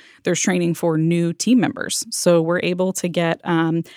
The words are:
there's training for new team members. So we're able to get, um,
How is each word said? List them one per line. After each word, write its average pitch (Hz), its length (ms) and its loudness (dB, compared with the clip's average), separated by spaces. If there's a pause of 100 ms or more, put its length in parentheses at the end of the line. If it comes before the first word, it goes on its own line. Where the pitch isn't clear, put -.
(240)
there's 175 180 0
training 175 340 0
for 160 220 0
new 170 360 2
team 240 260 2
members. - 520 -4
So 170 320 2
we're 175 180 -2
able 185 320 -2
to - 140 -4
get, 170 360 -2
um, 165 380 0 (160)